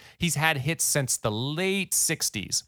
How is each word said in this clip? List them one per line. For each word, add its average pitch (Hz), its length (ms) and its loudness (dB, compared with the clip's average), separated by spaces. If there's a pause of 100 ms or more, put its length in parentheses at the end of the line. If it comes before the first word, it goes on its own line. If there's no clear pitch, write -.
(180)
he's 170 180 0
had 156 220 4
hits 143 260 -2
since - 340 2
the 113 140 0
late 165 640 -2
sixties. - 760 -2